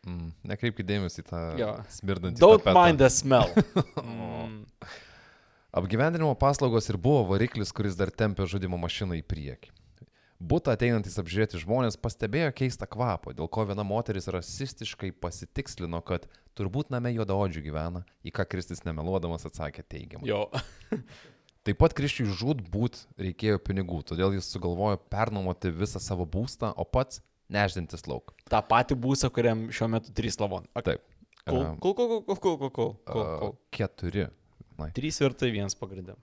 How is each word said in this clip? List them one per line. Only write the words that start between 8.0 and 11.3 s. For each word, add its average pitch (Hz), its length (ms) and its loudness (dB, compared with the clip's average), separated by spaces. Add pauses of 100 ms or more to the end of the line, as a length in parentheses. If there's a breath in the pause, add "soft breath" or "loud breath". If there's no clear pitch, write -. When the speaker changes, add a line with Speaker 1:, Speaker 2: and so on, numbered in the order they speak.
Speaker 1:
tempė 98 380 0
žudimo 90 320 -2
mašiną 85 400 -4
į - 40 -10
priekį. 71 460 -8 (720 soft breath)
Butą 156 300 0
ateinantys 110 480 2
apžiūrėti 92 400 -2